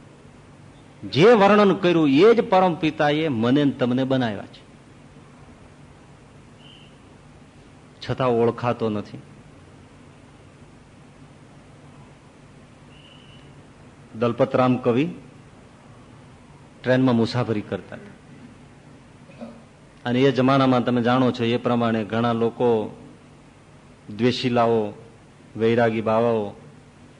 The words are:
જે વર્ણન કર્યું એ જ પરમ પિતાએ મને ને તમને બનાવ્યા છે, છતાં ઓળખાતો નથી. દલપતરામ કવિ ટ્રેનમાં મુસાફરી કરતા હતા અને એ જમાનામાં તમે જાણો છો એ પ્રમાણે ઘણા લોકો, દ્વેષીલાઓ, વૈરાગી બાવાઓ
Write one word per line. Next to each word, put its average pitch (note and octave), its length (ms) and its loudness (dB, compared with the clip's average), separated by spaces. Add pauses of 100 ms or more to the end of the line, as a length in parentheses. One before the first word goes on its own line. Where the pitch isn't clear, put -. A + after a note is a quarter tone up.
(1040)
જે C3+ 280 4
વર્ણન G#3 420 6
કર્યું E3 360 2
એ F#3+ 260 6
જ G#3+ 140 -2
પરમ F#3 240 2
પિતાએ D3+ 540 -2
મને B2+ 360 0
ને C#3 80 2
તમને B2 320 -2
બનાવ્યા B2+ 340 -2
છે, - 240 -18 (3500)
છતાં B2+ 180 -2
ઓળખાતો A#2 600 -2
નથી. G#2 280 -8 (4000)
દલપતરામ B2+ 580 0
કવિ B2 320 -2 (1700)
ટ્રેનમાં B2+ 320 2
મુસાફરી A2+ 460 -2
કરતા - 340 -10
હતા - 160 -20 (1900)
અને B2 140 -2
એ C#3 120 4
જમાનામાં B2+ 540 2
તમે B2 160 0
જાણો B2 300 2
છો A#2+ 120 -6
એ A#2 140 0
પ્રમાણે A#2 460 -2
ઘણા A#2 300 -2
લોકો, A2+ 640 -2 (1200)
દ્વેષીલાઓ, A#2 760 -2 (640)
વૈરાગી A2+ 440 0
બાવાઓ A2 520 -2 (680)